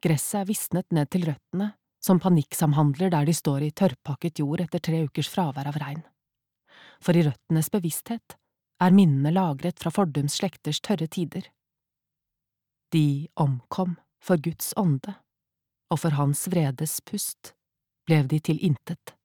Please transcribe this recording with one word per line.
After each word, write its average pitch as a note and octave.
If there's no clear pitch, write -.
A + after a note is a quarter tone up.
Gresset E3
er F#3
visnet -
ned D3
til F3+
røttene, F#3
som F#3
panikksamhandler D#3
der D3
de E3+
står C#3+
i D3+
tørrpakket -
jord D3+
etter -
tre E3
ukers -
fravær C#3+
av D3
regn. D3
For E3+
i E3+
røttenes D#3+
bevissthet -
er F3+
minnene D3+
lagret E3+
fra E3
fordums D3
slekters -
tørre D#3+
tider. F3+
De D3
omkom D#3+
for F3
Guds -
ånde, F3
og E3
for D#3
hans C#3+
vredes D#3
pust -
blev D3+
de D3+
til D#3
intet. -